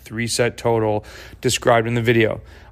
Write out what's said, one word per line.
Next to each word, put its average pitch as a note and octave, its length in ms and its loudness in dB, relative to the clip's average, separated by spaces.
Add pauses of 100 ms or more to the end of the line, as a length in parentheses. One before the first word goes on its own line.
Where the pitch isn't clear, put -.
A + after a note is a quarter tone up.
three-set A#2 560 -4
total A2 480 -2 (340)
described A#2 460 2
in A#2+ 80 -4
the A#2+ 80 -2
video. A2+ 400 2 (300)